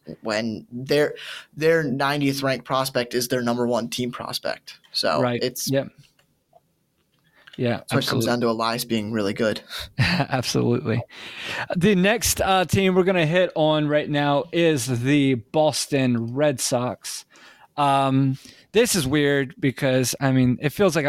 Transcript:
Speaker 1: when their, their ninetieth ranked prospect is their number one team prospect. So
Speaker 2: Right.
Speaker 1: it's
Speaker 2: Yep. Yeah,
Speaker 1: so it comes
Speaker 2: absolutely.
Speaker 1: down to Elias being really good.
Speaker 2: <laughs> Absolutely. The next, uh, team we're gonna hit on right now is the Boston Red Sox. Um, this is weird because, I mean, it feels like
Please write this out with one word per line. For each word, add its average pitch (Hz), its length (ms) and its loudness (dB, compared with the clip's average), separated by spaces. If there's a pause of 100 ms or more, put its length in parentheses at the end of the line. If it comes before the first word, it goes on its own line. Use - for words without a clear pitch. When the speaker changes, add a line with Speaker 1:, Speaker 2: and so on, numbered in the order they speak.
(220)
Speaker 1:
when 110 500 -4
their, 139 440 0 (400)
their 160 280 2
ninetieth 139 600 -2
ranked 131 220 -2
prospect 131 480 -2
is 120 160 -2
their 127 120 -2
number 120 260 -2
one 117 220 0
team 123 220 -4
prospect. - 680 -10 (120)
So - 300 0
Speaker 2:
Right. 120 220 0
Speaker 1:
it's - 280 -6
Speaker 2:
Yep. 135 180 -2 (1700)
Yeah, 120 220 -2
Speaker 1:
so - 40 -10
it - 80 -20
comes 139 140 0
Speaker 2:
absolutely. 113 240 0
Speaker 1:
down 120 140 0
to 117 80 2
Elias 113 360 -2
being 110 260 -2
really 107 220 0
good. 110 280 -2 (180)
Speaker 2:
<laughs> - 200 -12
Absolutely. 123 1000 0 (760)
The 190 200 4
next, 202 440 0
uh, 190 260 2
team 190 280 2
we're 185 100 4
gonna 180 220 2
hit 175 300 2
on 151 320 2
right 147 200 0
now 143 440 0
is 160 340 2 (160)
the 135 340 4
Boston 127 1000 0
Red 147 240 0
Sox. - 640 -4 (500)
Um, 135 640 2 (360)
this 226 200 4
is 147 140 0
weird 143 520 2
because, 131 600 0
I 135 140 2
mean, 127 280 4
it 147 80 0
feels 185 260 2
like 147 140 0